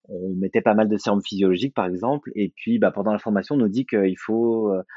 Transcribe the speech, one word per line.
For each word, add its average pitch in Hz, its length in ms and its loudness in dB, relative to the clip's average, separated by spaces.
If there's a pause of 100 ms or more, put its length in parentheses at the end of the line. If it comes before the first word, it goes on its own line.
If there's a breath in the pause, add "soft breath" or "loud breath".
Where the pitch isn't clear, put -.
on 92 260 -6
mettait 95 260 0
pas 110 140 4
mal 107 140 4
de 107 80 2
sérum 101 260 0
physiologique, 92 520 0
par 98 120 0
exemple, 110 480 -4
et 101 220 -2
puis, 117 220 -2
bah, 101 120 4
pendant 101 220 -2
la 104 60 0
formation, 104 360 -2
on 143 40 2
nous 113 100 4
dit 120 180 -2
qu'il 95 320 0
faut, 113 540 0
euh, 92 100 -2 (140 loud breath)